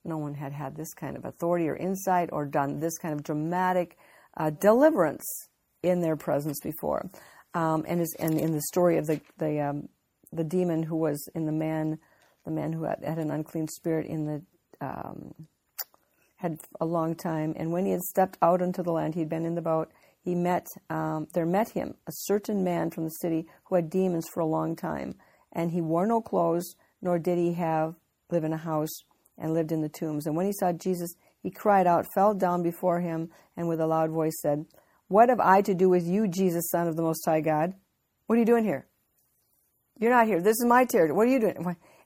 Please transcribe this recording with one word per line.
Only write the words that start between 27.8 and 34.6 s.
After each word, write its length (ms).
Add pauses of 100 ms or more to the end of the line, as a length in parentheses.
live 140
in 80
a 60
house, 460 (340)
and 160
lived 180
in 100
the 80
tombs. 360
And 100
when 120
he 60
saw 200
Jesus, 400 (280)
he 100
cried 360
out, 260
fell 200
down 280
before 380
him, 300 (260)
and 120
with 120
a 80
loud 240
voice 300
said, 240 (420)